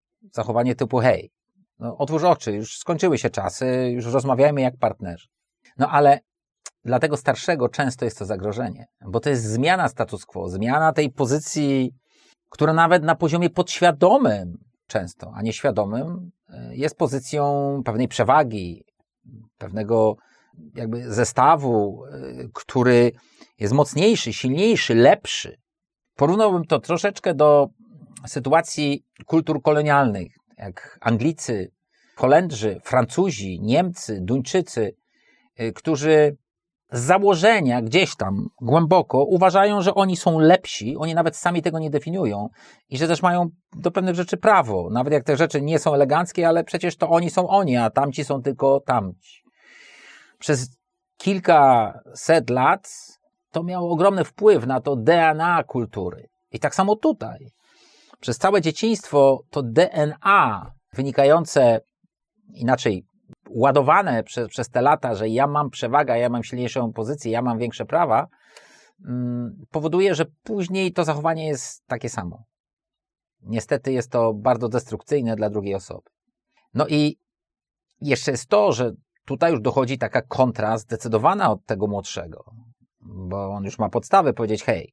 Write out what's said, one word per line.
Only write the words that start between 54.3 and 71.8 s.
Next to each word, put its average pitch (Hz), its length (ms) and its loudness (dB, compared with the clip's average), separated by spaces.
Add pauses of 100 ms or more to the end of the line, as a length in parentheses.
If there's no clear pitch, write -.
na 131 140 -2
to 139 160 -4
D 160 340 2
N 156 100 0
A 170 240 0
kultury. 104 640 -8 (240)
I 113 60 -8
tak - 160 -4
samo 202 220 0
tutaj. 170 520 -4 (720)
Przez - 180 -6
całe 196 220 2
dzieciństwo 147 920 2
to 139 120 -4
D 120 300 2
N 151 280 -2
A 156 500 2 (220)
wynikające, 139 880 4 (760)
inaczej 117 500 -2 (520)
ładowane 139 640 2
prze-, 117 260 -8
przez - 200 -8
te 123 140 -2
lata, 131 320 0
że 107 140 -4
ja 123 180 0
mam 147 240 -2
przewagę, 127 480 -2
ja 120 100 0
mam 120 160 -4
silniejszą 123 480 -6
pozycję, 113 380 -8
ja 117 120 -2
mam 120 160 -4
większe 117 260 -6
prawa, 147 420 0 (800)
mm, 123 640 -8
powoduje, 165 440 0
że 156 100 -2 (180)
później 185 500 -4
to 175 120 -2
zachowanie 156 420 -4
jest - 400 -8